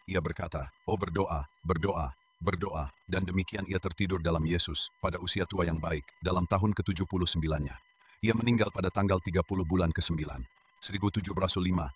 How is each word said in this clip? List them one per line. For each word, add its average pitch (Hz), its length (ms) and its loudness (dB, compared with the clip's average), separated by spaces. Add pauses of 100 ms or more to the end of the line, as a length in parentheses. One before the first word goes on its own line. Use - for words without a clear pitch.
ia 95 80 0
berkata, 80 560 -6 (160)
"Oh, 92 80 0
berdoa, 87 480 -2 (160)
berdoa, 82 560 -2 (240)
berdoa." 85 480 4 (160)
Dan 95 160 0
demikian 95 480 -2
ia 95 80 0
tertidur 95 400 -2
dalam 82 260 2
Yesus, 85 540 0
pada 90 240 -4
usia 92 240 2
tua 92 180 -2
yang 85 140 -2
baik, 80 260 -4 (220)
dalam 90 240 2
tahun 101 240 2
ketujuh 95 320 -2
puluh 90 240 0
sembilannya. 76 480 -2 (480)
Ia 113 80 4
meninggal 113 400 2
pada 92 180 -2
tanggal 98 320 0
tiga 90 160 2
puluh 95 240 -2
bulan 85 320 2
kesembilan, 76 480 0 (400)
seribu 101 240 0
tujuh 98 240 -2
ratus 92 320 0
lima, 92 320 0